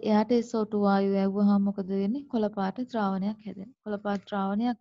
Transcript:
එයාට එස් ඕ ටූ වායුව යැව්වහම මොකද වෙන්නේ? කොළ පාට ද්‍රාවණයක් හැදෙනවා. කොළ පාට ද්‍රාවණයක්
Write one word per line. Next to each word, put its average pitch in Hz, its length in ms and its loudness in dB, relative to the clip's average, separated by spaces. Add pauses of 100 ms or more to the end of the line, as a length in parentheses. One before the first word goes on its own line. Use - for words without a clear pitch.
එයාට 214 320 2
එස් 233 200 0
ඕ 220 120 0
ටූ 208 180 -2
වායුව 196 320 4
යැව්වහම 202 480 2
මොකද 202 260 -2
වෙන්නේ? 202 380 -2
කොළ 214 220 -2
පාට 196 340 -4
ද්‍රාවණයක් 208 560 -2
හැදෙනවා. 202 420 -14
කොළ 208 180 -6
පාට 202 260 -4
ද්‍රාවණයක් 208 560 -2